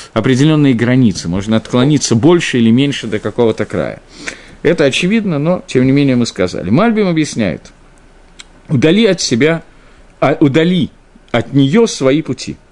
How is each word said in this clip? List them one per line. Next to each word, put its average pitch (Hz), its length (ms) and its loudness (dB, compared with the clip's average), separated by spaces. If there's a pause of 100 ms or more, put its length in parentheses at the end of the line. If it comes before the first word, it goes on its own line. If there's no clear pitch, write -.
(140)
определенные 135 600 2
границы, 117 540 0
можно 101 280 -2
отклониться 123 600 0
больше 143 420 2
или 113 120 2
меньше 131 360 0
до 104 140 -6
какого-то 110 460 -2
края. 64 340 -6 (640)
Это 156 200 2
очевидно, 180 540 -2
но, 165 300 -2
тем 127 180 0
не 131 60 2
менее, 139 240 2
мы 120 100 0
сказали. 165 420 -6
Мальбим 208 380 0
объясняет: 147 640 -4 (1000)
Удали 160 380 2
от 190 140 0
себя, 151 420 0 (560)
а, 143 220 0
удали 160 500 2 (400)
от 117 220 -2
нее 143 340 2
свои 147 360 0
пути. - 340 -8 (160)